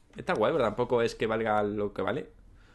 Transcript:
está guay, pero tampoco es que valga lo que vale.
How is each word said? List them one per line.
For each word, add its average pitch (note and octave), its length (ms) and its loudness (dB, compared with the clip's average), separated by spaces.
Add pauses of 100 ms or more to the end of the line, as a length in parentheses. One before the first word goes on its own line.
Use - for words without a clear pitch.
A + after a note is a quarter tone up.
(140)
está - 200 -4
guay, A#2 180 2
pero D3+ 100 2
tampoco A#2+ 400 2
es A2+ 140 -2
que A#2 100 -2
valga A2 380 0
lo G#2 280 -2
que G2 100 -4
vale. G#2 280 -4 (440)